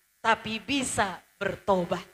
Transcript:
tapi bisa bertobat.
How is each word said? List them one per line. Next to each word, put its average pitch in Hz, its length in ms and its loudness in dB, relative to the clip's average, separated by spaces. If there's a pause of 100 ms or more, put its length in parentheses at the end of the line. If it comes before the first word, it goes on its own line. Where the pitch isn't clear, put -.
(180)
tapi 220 400 0
bisa 233 640 -2 (160)
bertobat. 185 640 0 (120)